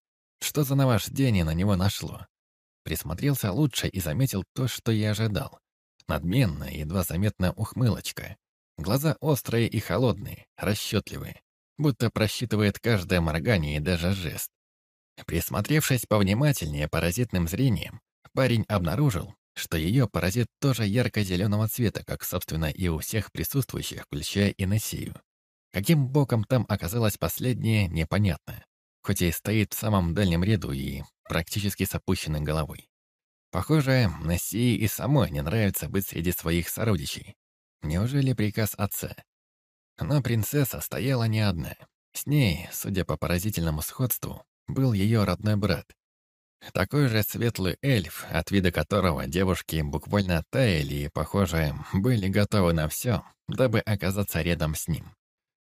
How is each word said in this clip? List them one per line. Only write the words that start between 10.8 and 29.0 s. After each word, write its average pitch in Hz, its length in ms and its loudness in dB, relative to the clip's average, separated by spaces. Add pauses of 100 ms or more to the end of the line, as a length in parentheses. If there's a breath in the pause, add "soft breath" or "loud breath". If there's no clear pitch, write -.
будто 135 340 2
просчитывает 107 680 0
каждое 95 420 2
моргание 80 560 2
и 76 40 0
даже 87 320 0
жест. 92 380 -6 (760)
Присмотревшись 120 800 0
повнимательнее 98 840 2
паразитным 87 600 0
зрением, 120 520 0 (320)
парень 117 360 2
обнаружил, 101 640 0 (200)
что - 220 -6
ее 104 320 2
паразит 107 380 0 (140)
тоже 123 260 0
ярко-зеленого 104 840 0
цвета, - 360 -2
как, - 200 -8
собственно, 80 460 -4
и 90 180 -2
у 80 100 0
всех - 340 -6
присутствующих, - 720 -4
включая 95 520 0
Инессию. - 640 -4 (520)
Каким 131 360 2
боком 127 360 2
там 117 240 2
оказалось 104 500 0
последнее, 107 720 2
непонятно, 85 760 0 (380)